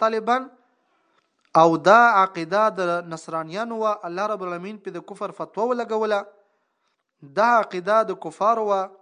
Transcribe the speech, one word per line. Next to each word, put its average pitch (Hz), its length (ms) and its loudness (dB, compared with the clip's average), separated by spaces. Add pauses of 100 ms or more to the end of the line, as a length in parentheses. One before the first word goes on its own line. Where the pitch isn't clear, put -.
طالبان. 226 420 -2 (1120)
او 165 160 6
دا 185 240 8 (220)
عقیده 190 400 -2 (160)
د - 20 -4 (300)
نصرانیانو 165 720 -8
وه، 214 100 0 (140)
الله 180 240 -6
رب 208 120 -8
العالمین 185 360 -10
پې 196 180 -14
د 170 140 -14
کفر 196 260 -10
فتوه 185 320 -6
ولګوله. 220 500 -2 (1160)
دا 208 100 4 (140)
عقیده 196 480 0
د 185 160 -6
کفارو 214 460 -2
وه، 196 100 0 (220)